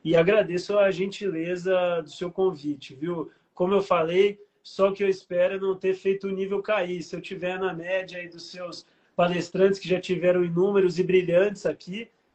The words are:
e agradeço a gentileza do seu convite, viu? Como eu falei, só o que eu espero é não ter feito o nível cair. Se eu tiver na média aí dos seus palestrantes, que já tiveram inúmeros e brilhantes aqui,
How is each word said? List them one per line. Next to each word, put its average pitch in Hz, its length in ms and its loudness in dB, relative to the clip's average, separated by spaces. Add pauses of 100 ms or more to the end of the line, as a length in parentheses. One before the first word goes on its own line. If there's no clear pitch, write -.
e 165 120 2
agradeço 180 600 2
a 196 120 4
gentileza 180 1120 -2
do 147 80 -16
seu 175 220 -8
convite, 147 600 -4
viu? 156 360 -6 (240)
Como 180 200 0
eu 196 80 4
falei, 185 580 2 (220)
só - 260 2
o 196 40 -2
que 202 120 -4
eu 196 40 2
espero 185 460 0
é 196 60 -6
não 190 160 -2
ter 190 180 0
feito 196 320 -2
o 196 60 -4
nível 196 300 -4
cair. 180 400 -2
Se - 120 -14
eu 170 60 -8
tiver 180 380 -6
na 185 140 -2
média 180 460 -6
aí 175 100 -12
dos 170 220 -18
seus 180 360 -14 (280)
palestrantes, 180 640 2
que 170 100 -10
já 180 120 2
tiveram 180 440 2
inúmeros 180 540 2
e 185 60 4
brilhantes 185 600 2
aqui, 190 420 -8 (260)